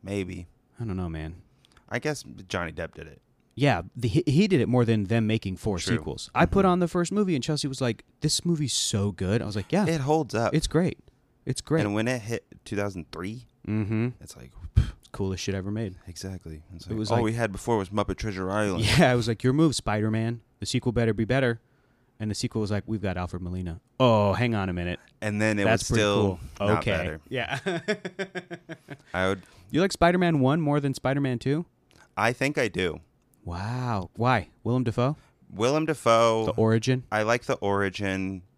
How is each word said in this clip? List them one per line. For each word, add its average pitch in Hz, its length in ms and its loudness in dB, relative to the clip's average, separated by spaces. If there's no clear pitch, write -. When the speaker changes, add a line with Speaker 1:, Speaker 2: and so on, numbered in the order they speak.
Speaker 1:
Maybe. 95 460 -6
Speaker 2:
I 120 40 -6
don't 101 120 -4
know, 90 120 -2
man. 80 280 -8
Speaker 1:
I 123 120 -4
guess 147 240 -6
Johnny 87 240 -4
Depp 82 220 -8
did 76 120 -16
it. - 160 -20
Speaker 2:
Yeah, 117 240 2
the, 120 120 -2
he, 123 180 2
he 156 220 6
did 180 120 4
it 98 80 2
more 123 160 4
than 110 200 2
them 110 220 2
making 104 300 -2
four 98 220 -4
Speaker 1:
True. 85 180 -2
Speaker 2:
sequels. - 380 -8
I 165 120 4
put 196 180 4
Speaker 1:
Mm-hmm. 190 80 6
Speaker 2:
on 175 80 2
the 175 80 2
first 175 240 -2
movie, 190 220 0
and 123 80 -2
Chelsea 151 260 -2
was 131 120 -6
like, 120 240 -2
"This - 240 0
movie's 151 300 0
so 101 380 0
good." 95 300 0
I - 40 -6
was 104 100 -6
like, 101 160 -4
"Yeah. 190 140 4
Speaker 1:
It 131 160 0
holds 147 320 0
up. 113 200 2
Speaker 2:
It's 156 120 2
great. 165 320 0
It's 127 160 -4
great." 160 240 0
Speaker 1:
And 104 100 0
when 110 140 2
it 127 140 -2
hit 113 220 -6
two 107 120 -6
thousand 98 360 -4
three, 104 340 -10
Speaker 2:
Mm-hmm. 110 420 -2
Speaker 1:
it's - 160 -18
like, 62 160 -20
pff. - 180 4
Speaker 2:
Coolest 95 300 -4
shit 98 120 -4
ever 98 160 -6
made. 104 260 -6
Speaker 1:
Exactly. 85 560 -12
It's 82 120 -16
Speaker 2:
It 104 40 -10
Speaker 1:
like, 110 80 -4
Speaker 2:
was 110 120 -2
Speaker 1:
all 113 80 2
Speaker 2:
like, 117 60 2
Speaker 1:
we 110 100 0
had 117 180 0
before 113 260 0
was 95 120 -2
Muppet 101 260 -2
Treasure 95 340 -4
Island. 104 340 0
Speaker 2:
<laughs> 104 140 4
Yeah, 143 140 8
it 123 40 4
was 117 120 0
like, 113 140 -2
"Your 127 100 2
move, 151 220 4
Spider-Man. 110 680 -2
The - 60 -8
sequel 123 260 -2
better 113 220 2
be 110 100 0
better." 120 360 0
And 110 100 -4
the 101 40 -2
sequel - 260 -4
was 101 100 -2
like, 104 160 -2
"We've 107 160 -4
got 92 140 -2
Alfred 90 260 -6
Molina." 90 380 -6
Oh, 107 360 6
hang 117 200 2
on 95 140 0
a 90 40 -2
minute. 87 280 -4
Speaker 1:
And 104 220 -2
then 107 160 2
it 101 60 2
Speaker 2:
That's 113 180 4
Speaker 1:
was - 60 -6
Speaker 2:
pretty 117 140 2
Speaker 1:
still 101 360 4
Speaker 2:
cool. 101 100 0
Speaker 1:
not 87 120 4
Speaker 2:
Okay. 107 120 -2
Speaker 1:
better. 80 360 -2
Speaker 2:
Yeah. 127 360 -4
<laughs> 180 1500 -8
Speaker 1:
I 92 140 0
would 98 140 -2
Speaker 2:
You 143 100 2
like 190 120 2
Spider-Man 170 480 2
one 139 200 4
more 147 200 0
than 139 140 -2
Spider-Man 135 440 -2
two? 147 280 -2
Speaker 1:
I 110 160 2
think 139 260 -2
I 123 100 0
do. 87 320 -2
Speaker 2:
Wow. 107 600 -4
Why? 117 340 0
Willem 123 220 0
Dafoe? 120 320 0
Speaker 1:
Willem 135 360 2
Dafoe. 113 580 4
Speaker 2:
The 110 80 0
origin? 113 580 2
Speaker 1:
I 107 120 2
like 117 220 0
the 131 100 0
origin. 95 880 -2